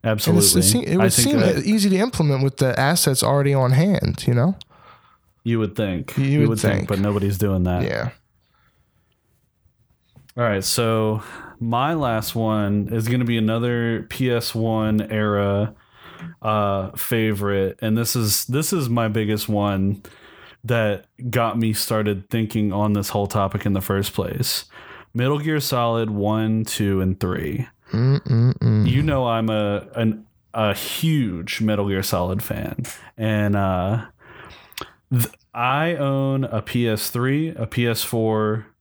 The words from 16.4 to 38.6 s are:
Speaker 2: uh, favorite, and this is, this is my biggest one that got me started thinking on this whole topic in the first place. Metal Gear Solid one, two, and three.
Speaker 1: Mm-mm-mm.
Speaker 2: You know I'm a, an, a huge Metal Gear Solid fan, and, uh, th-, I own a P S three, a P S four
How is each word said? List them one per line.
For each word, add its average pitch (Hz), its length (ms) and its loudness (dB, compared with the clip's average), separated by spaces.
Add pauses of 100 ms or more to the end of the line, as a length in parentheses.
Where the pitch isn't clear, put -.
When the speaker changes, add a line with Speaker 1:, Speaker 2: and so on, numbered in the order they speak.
Speaker 2:
uh, 101 480 0
favorite, 101 880 -2
and 110 160 0
this 117 180 -2
is, - 300 0
this 147 260 -2
is 156 160 0
my 117 200 0
biggest 107 420 -2
one 101 540 0 (600)
that 110 440 -2 (240)
got 113 260 0
me 113 160 2
started 104 560 -2
thinking 107 420 0
on 104 220 2
this 101 160 -2
whole 101 160 0
topic 98 400 -2
in 101 80 0
the 95 80 0
first 98 320 -2
place. - 520 -4 (500)
Metal 135 240 0
Gear 151 200 -2
Solid 117 520 0
one, 107 540 0
two, 98 360 0
and 92 180 0
three. 90 480 -4 (240)
Speaker 1:
Mm-mm-mm. 117 960 2
Speaker 2:
You 131 140 2
know 139 240 0
I'm 113 240 0
a, 104 460 -2
an, 110 320 -2 (260)
a 107 220 2
huge 113 840 -2
Metal 104 260 2
Gear 95 160 0
Solid 95 400 -2
fan, - 400 -6 (340)
and, 107 380 0
uh, 98 500 0 (1040)
th-, 123 220 0 (220)
I 139 400 0
own 139 480 0
a 110 180 -2
P 120 260 0
S 107 220 -2
three, 139 400 0
a 113 160 -8
P 120 220 -2
S 117 160 -2
four 110 640 0 (140)